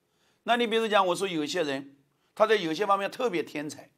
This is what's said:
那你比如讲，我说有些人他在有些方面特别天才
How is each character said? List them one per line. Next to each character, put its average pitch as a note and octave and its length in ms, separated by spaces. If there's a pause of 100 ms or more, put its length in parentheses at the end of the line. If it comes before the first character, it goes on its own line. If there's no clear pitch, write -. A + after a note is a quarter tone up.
(440)
那 A3+ 120
你 A#3+ 100
比 A3+ 120
如 A3+ 100
讲， G3+ 180
我 F3 80
说 F#3+ 140
有 D#3+ 160
些 F3+ 180
人 C#3 320 (400)
他 G#3+ 120
在 G#3+ 100
有 E3+ 160
些 F#3 140
方 G3 120
面 G3 120
特 B3 180
别 E3+ 140
天 D3 260
才 - 300